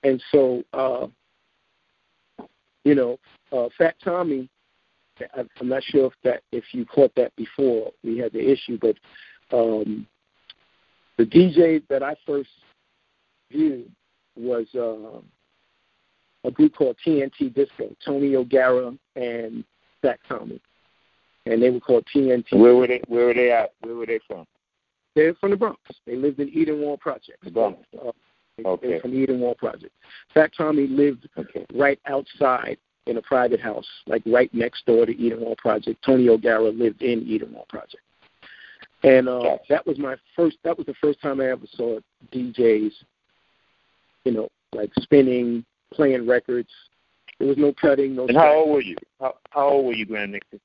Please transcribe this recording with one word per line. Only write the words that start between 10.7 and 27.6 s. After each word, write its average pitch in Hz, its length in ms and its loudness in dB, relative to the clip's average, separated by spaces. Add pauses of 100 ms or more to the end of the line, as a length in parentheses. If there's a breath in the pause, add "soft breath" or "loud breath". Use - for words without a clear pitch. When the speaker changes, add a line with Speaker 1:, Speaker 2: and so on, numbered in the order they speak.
Speaker 1:
the 113 80 4
D 170 280 6
J 160 360 4
that 175 120 -2
I 143 140 -6 (100)
first 143 240 -6 (1000)
viewed 139 380 -4 (460)
was, 117 380 -4
uh, 113 460 -8 (1300)
a 127 40 -4
group 151 240 4
called 131 280 0
T 147 200 0
N 135 160 -6
T 135 100 -4
Disco, 123 560 -4
Tony 139 320 -2
O'Gara 127 580 2 (220)
and 117 480 -8 (380)
Fat 127 160 0 (100)
Tommy, 113 320 -12 (840)
and 113 160 0
they 127 80 4
were 123 100 -4
called 117 320 2
T 135 200 2
N 123 100 0
T. - 160 -8
Speaker 2:
Where 120 160 10
were 127 120 4
they? 123 220 -2
Where 120 200 2
were 120 40 2
they 123 180 2
at? 117 300 0
Where 117 140 -12
were 117 100 -8
they 110 220 -4
from? 87 200 -14 (680)
Speaker 1:
They're 160 220 4
from 196 160 -2
the 202 40 0
Bronx. 208 240 -4 (260)
They 120 100 -8
lived 135 240 -4
in 143 100 -4
Edenwald 151 500 -2
Project. - 420 -12
Speaker 2:
The - 80 -18
Bronx. 98 280 -2 (200)